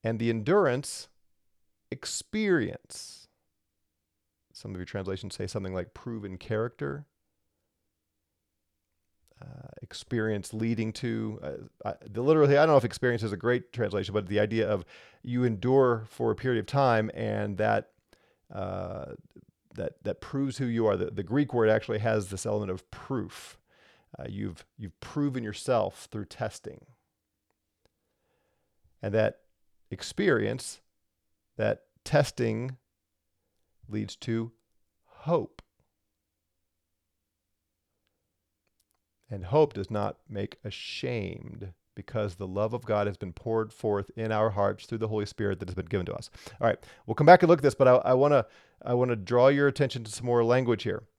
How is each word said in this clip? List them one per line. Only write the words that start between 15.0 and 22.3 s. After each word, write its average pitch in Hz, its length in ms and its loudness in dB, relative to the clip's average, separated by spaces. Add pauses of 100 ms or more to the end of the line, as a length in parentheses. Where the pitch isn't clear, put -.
you 123 220 -2
endure 120 640 2
for 117 200 -2
a 107 40 0
period 123 260 -2
of 98 60 -8
time 120 480 2
and 104 420 -4
that, 107 340 0 (640)
uh, 92 600 -8 (640)
that, - 180 -8 (100)
that - 160 -8
proves 139 380 -6
who 135 80 -2
you 113 200 0
are. 101 80 4
The, 92 160 -4
the 101 120 -8
Greek 127 320 -2
word 113 160 4
actually 107 300 0
has 110 280 0
this 98 160 -10